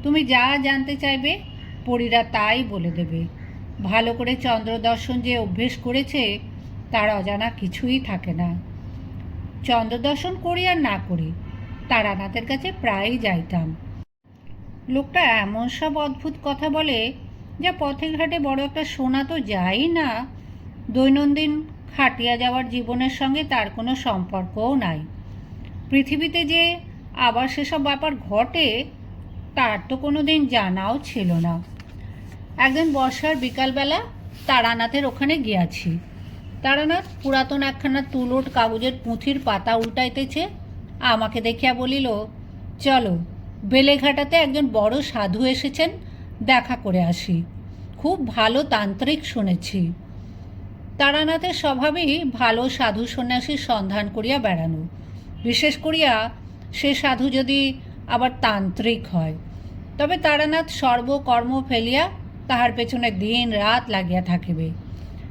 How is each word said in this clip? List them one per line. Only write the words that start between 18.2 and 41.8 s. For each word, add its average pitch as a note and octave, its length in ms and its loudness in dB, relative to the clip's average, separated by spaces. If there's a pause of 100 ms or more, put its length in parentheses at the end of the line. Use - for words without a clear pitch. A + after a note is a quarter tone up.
বড় C#4 240 0
একটা C#4+ 200 -2
শোনা C4+ 400 0
তো D#4 160 -4
যায় G3+ 480 2
না। C#4 380 0 (680)
দৈনন্দিন C#4+ 760 4 (300)
খাটিয়া B3 400 2
যাওয়ার B3 320 0
জীবনের B3 400 0
সঙ্গে C4+ 340 0
তার A#3+ 260 0
কোনো A#3 260 -2
সম্পর্কও G3+ 800 0
নাই। F3 240 0 (920)
পৃথিবীতে D4+ 560 2
যে E4+ 340 4 (360)
আবার A#3+ 320 2
সেসব D4 340 -2
ব্যাপার C#4+ 340 0
ঘটে A#3 720 2 (680)
তার A3+ 240 2 (100)
তো C4 80 -2
কোনো D4 260 2
দিন D4 240 4
জানাও G3+ 560 2
ছিল F#3 300 0
না। E3+ 300 0 (960)
একদিন C#4+ 360 4
বর্ষার C#4 420 2
বিকালবেলা C4 640 0 (480)
তারানাথের A#3 580 4
ওখানে C#4 320 2
গিয়াছি। F3+ 640 0 (640)
তারানাথ D4+ 400 2 (180)
পুরাতন C4+ 400 2
একখানা C4+ 380 0 (100)
তুলোট B3+ 380 0
কাগজের A3+ 440 2 (100)
পুঁথির B3 420 -2
পাতা G#3+ 300 2
উল্টাইতেছে। B3+ 720 0 (520)
আমাকে A3+ 420 2
দেখিয়া A#3 320 2
বলিল, B3+ 520 0 (540)